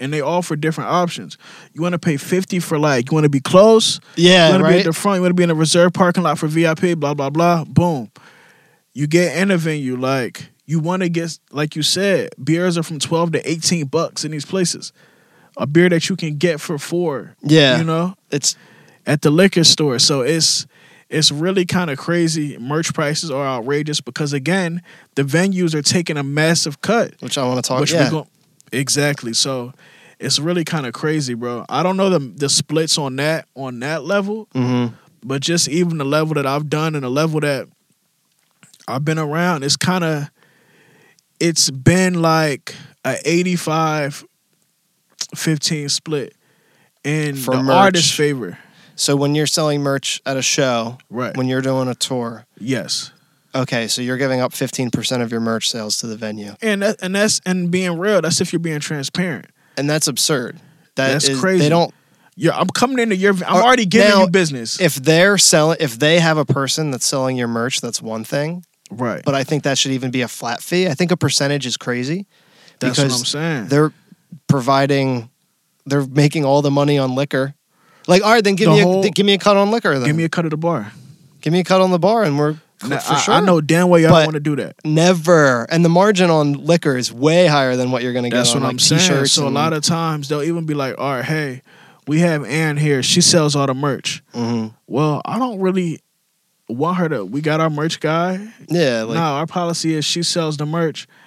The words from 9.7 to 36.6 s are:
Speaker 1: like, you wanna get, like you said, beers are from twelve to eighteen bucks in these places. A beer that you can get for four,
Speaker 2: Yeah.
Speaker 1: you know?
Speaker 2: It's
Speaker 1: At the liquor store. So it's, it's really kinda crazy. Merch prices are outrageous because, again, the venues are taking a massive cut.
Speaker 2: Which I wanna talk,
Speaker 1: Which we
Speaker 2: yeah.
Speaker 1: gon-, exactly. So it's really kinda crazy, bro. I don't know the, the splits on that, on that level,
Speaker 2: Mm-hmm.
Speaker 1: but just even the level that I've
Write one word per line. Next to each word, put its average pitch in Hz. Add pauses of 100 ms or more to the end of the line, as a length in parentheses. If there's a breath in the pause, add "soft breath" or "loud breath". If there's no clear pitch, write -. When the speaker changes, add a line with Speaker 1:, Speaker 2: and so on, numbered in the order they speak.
Speaker 1:
like, 131 (160)
you 160
wanna 175
get, 165 (140)
like 151
you 156
said, 185 (140)
beers 170
are 165
from 160
twelve 165
to -
eighteen 165
bucks 156
in 151
these 147
places. - (640 soft breath)
A 139
beer 170
that 165
you 196
can 151
get 156
for 160
four, 160
Speaker 2:
Yeah. 147
Speaker 1:
you 165
know? 165 (160)
Speaker 2:
It's - (500 soft breath)
Speaker 1:
At -
the 156
liquor 180
store. 139
So 143
it's, 156 (420 soft breath)
it's 147
really 180
kinda 170
crazy. 160
Merch 147
prices 156
are 135
outrageous 139
because, 147
again, 170 (340 soft breath)
the 139
venues 175
are 151
taking 170
a 143
massive 151
cut. 220
Speaker 2:
Which 123
I 135
wanna 127
talk, 127
Speaker 1:
Which 143
we 170
Speaker 2:
yeah. 131
Speaker 1:
gon-, 151 (460)
exactly. 139
So 127 (480 soft breath)
it's -
really 170
kinda 139
crazy, 151
bro. 120
I 135
don't 185
know 190
the, 175
the 139
splits 156
on 135
that, 151
on 127
that 147
level, 202
Speaker 2:
Mm-hmm. 123 (300 soft breath)
Speaker 1:
but 135
just 165
even 165
the 143
level 156
that 139
I've 143